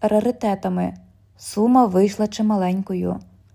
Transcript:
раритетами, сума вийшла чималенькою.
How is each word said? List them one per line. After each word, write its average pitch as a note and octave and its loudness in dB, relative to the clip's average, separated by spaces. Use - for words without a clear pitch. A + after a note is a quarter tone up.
раритетами, G#3 -2
сума A#3+ 2
вийшла G3+ 2
чималенькою. F#3+ -2